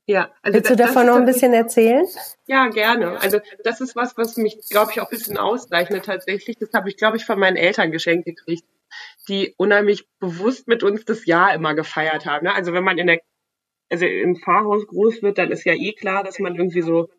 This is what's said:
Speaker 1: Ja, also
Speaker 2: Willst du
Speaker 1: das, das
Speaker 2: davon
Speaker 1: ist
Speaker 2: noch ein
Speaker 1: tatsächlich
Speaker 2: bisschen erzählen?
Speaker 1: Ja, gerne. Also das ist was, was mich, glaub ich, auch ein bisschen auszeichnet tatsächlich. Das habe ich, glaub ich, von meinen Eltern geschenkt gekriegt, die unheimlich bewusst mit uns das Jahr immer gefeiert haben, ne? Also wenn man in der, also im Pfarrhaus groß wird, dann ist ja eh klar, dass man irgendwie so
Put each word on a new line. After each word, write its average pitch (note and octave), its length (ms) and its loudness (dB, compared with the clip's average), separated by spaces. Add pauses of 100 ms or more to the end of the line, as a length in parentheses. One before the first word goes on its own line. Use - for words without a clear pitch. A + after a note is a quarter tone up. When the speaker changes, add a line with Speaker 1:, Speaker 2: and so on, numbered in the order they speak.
Speaker 1:
Ja, F#3 260 0 (100)
also - 140 2
Speaker 2:
Willst A#3+ 140 2
du B3 60 6
Speaker 1:
das, A#3 120 4
das B3+ 60 0
Speaker 2:
davon B3+ 80 4
Speaker 1:
ist A#3+ 60 6
Speaker 2:
noch A#3+ 120 6
ein A#3+ 60 4
Speaker 1:
tatsächlich B3+ 160 4
Speaker 2:
bisschen A#3+ 120 6
erzählen? A#3 520 4 (400)
Speaker 1:
Ja, C4 220 2
gerne. G#3+ 520 0
Also G3 180 0 (260)
das A#3 160 -2
ist C4 160 -8
was, B3 200 -4
was A3+ 200 -4
mich, G#3+ 220 -2 (100)
glaub G#3+ 220 2
ich, A#3 100 -6
auch - 60 -6
ein A#3+ 100 -10
bisschen G#3 220 -8
auszeichnet F#3+ 680 -2
tatsächlich. G3 540 -6
Das G#3+ 160 -8
habe G3 140 -2
ich, - 80 -8
glaub A3 180 2
ich, A3+ 100 -6
von G#3 140 -2
meinen F#3 180 4
Eltern F3+ 360 0
geschenkt E3+ 340 -2
gekriegt, E3+ 380 -10 (640)
die G3 280 -4
unheimlich G3+ 520 2 (120)
bewusst F#3+ 480 -4
mit A3+ 140 0
uns G3+ 220 -2
das A3+ 220 -6
Jahr E3+ 280 4
immer D#3 200 -2
gefeiert D#3 520 -4
haben, D3+ 200 -4
ne? G3 80 0
Also F3 180 -4
wenn F3+ 120 -2
man F#3 140 0
in F3 100 -2
der, E3+ 120 2 (720)
also F3 160 0
im B2+ 300 0
Pfarrhaus G#3 500 0
groß A3 360 0
wird, G3+ 160 0
dann F3 140 0
ist - 120 -8
ja E3+ 100 2
eh G3 180 -4
klar, G3 320 -4
dass F#3+ 160 -12
man F3 160 -4
irgendwie F3 260 -2
so E3 260 0 (100)